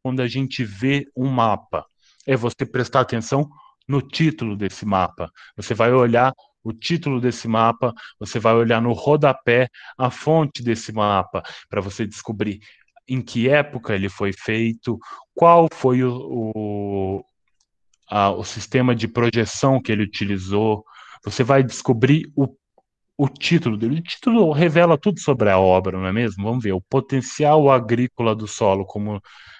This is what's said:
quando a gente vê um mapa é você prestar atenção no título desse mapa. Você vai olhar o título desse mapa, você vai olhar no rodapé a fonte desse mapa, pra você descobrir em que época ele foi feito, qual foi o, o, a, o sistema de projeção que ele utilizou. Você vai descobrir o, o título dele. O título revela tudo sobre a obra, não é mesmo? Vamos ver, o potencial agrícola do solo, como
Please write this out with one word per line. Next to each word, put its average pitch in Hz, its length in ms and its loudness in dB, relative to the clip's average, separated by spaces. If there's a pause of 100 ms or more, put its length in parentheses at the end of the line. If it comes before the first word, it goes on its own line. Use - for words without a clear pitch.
quando 127 160 -4
a 123 80 -2
gente 127 360 -6
vê 127 520 -2
um 127 140 -2
mapa 113 540 0 (440)
é 131 80 2
você 120 280 -4
prestar 123 360 -2
atenção 131 500 -2 (380)
no 139 140 0
título 139 540 -2
desse 101 300 -8
mapa. 92 460 -2 (240)
Você - 180 -6
vai 113 180 2
olhar 123 400 4 (320)
o 113 100 -8
título 143 480 -4
desse 120 260 -4
mapa, 117 460 0 (260)
você 110 200 -8
vai 113 160 4
olhar 117 260 2
no 120 100 0
rodapé 127 760 2 (260)
a 127 140 0
fonte 151 540 0
desse 113 280 -4
mapa, 101 520 0 (260)
pra 104 100 -6
você 98 280 -6
descobrir 104 520 -8 (480)
em 127 140 -4
que 117 260 -2
época 139 460 0
ele 98 160 -2
foi 101 240 -4
feito, 113 640 -4 (380)
qual 170 360 6
foi 127 300 0
o, 123 540 -4
o, 101 720 -4 (840)
a, 101 220 2
o 107 120 -6
sistema 123 520 0
de 113 120 -4
projeção 120 720 0
que - 120 -4
ele 107 100 0
utilizou. 101 840 -2 (400)
Você 107 200 0
vai 135 180 4
descobrir 131 760 0
o, 139 120 0 (680)
o 139 140 0
título 143 480 0
dele. 120 220 -2
O 170 40 -6
título 220 480 2
revela 160 460 2
tudo - 220 -2
sobre 117 320 2
a 95 80 4
obra, 92 360 2
não 92 120 -4
é 92 40 -2
mesmo? 101 340 -4
Vamos 120 180 -4
ver, 104 80 -2
o 92 100 -4
potencial 143 880 2
agrícola 120 680 2
do 107 120 -8
solo, 98 400 0
como 104 340 -6 (380)